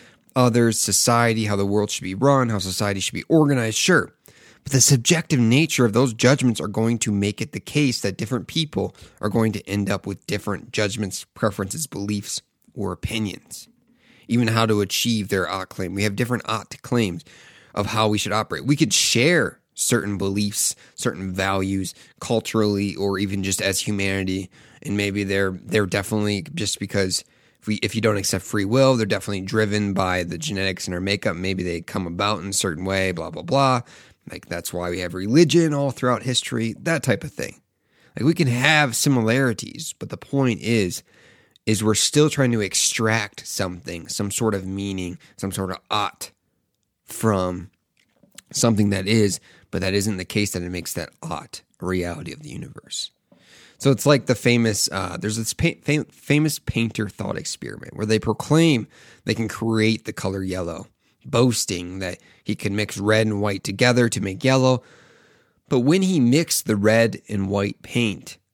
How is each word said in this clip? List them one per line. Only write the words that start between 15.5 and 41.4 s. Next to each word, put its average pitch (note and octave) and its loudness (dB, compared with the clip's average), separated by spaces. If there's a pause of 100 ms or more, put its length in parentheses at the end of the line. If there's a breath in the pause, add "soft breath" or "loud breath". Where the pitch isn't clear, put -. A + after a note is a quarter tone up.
claim. F#2 -8
We G2 0
have G2+ 0
different A#2+ -2
ought - -6
claims G2+ 0 (500 loud breath)
of G2+ -2
how A2 2
we G#2+ 0
should G2+ -2
operate. G#2 -4
We D3 4
could C#3+ 2
share B2+ 2 (120)
certain G#2 0
beliefs, G2+ -2 (200 soft breath)
certain F#2+ -4
values, F#2+ -2 (240 loud breath)
culturally, G#2 0
or G2 -2
even G2 -2
just F#2+ -2
as G2 0
humanity. G2 -2 (320 loud breath)
And G2+ -4
maybe G2+ 0
they're, G2 0
they're G#2 0
definitely, G#2 -2 (140)
just G2+ -4
because G2 -2 (380 soft breath)
if - -12
we, G#2+ 0
if G#2 -4
you A2+ -2
don't G#2+ 2
accept F#2+ -2
free G2+ -4
will, C3 4
they're A2 0
definitely G2 -4
driven G#2 0
by F#2 0
the F2 -8
genetics F#2+ -4
in F#2 -4
our F2 -4
makeup. G2 -2
Maybe F#2+ -4
they E2+ -4
come F2+ -6
about F#2 -2
in G2 -8
a G2 -8
certain F2+ -2
way, F#2+ 0
blah, E2 -8
blah, E2+ -12
blah. C3 2 (500 loud breath)
Like, - -14
that's E2+ -8
why F2 -4
we F2 -4
have F2 -6
religion D3 4
all C#3 0
throughout B2 0
history, A#2 -2
that E3 -2
type A2 2
of D3+ -10
thing. - -10 (560 soft breath)
Like, A2 -2
we D#3+ 4
can D3 2
have C3+ 4
similarities, B2+ 0
but G#2 -12
the - -12
point B2+ 0
is, G#2 0 (640 soft breath)